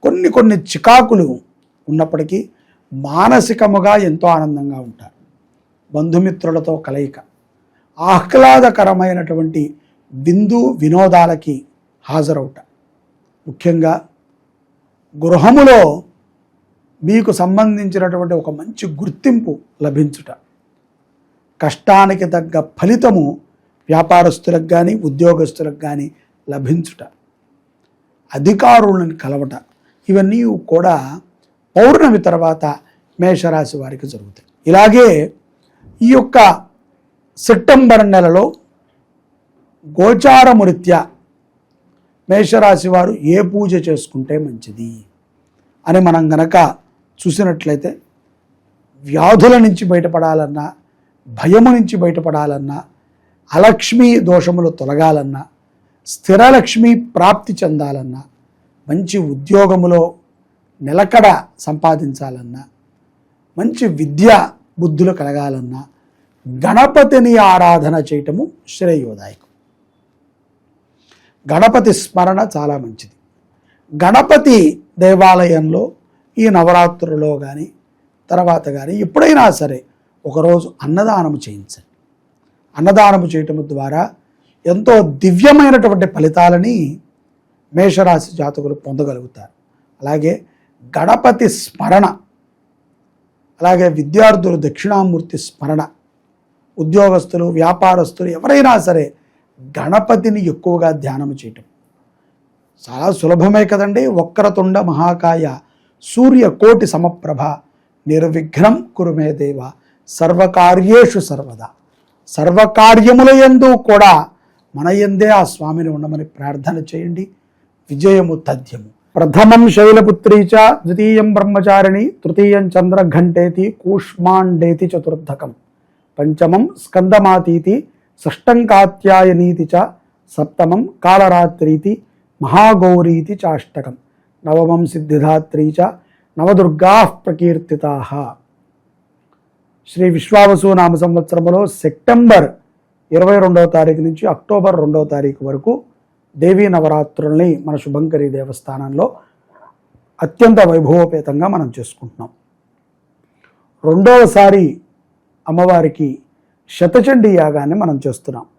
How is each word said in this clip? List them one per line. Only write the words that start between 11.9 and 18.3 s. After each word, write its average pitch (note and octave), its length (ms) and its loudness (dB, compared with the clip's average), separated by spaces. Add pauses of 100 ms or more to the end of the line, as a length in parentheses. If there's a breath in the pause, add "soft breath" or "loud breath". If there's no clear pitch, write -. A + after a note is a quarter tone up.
హాజరవుట, C#3+ 540 -6 (880)
ముఖ్యంగా D#3+ 460 -2 (1200)
గృహములో A3 640 4 (1200)
మీకు G#3 300 -2 (100)
సంబంధించినటువంటి F#3 1000 -4